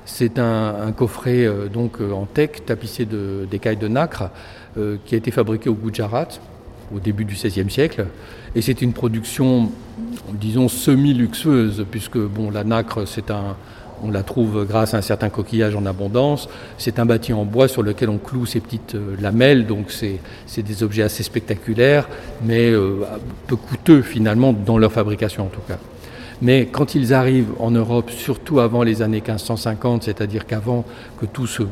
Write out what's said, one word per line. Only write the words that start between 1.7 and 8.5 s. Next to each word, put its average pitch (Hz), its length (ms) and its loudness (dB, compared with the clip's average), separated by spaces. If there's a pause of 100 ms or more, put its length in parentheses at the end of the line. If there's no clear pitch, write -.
euh, 101 120 -2
en 98 120 -4
teck, 151 400 -2
tapissé 113 400 -4
de, 98 460 -6
d'écailles 107 260 -2
de 107 120 -4
nacre, 123 420 -2 (480)
euh, 104 260 -2
qui - 100 -2
a 117 40 2
été 117 120 -2
fabriqué 110 380 0
au 113 60 2
Gujarat 110 540 -4 (680)
au 101 40 -6
début 104 260 -2
du 101 120 -6
seizième 98 340 -2
siècle. 139 360 0 (480)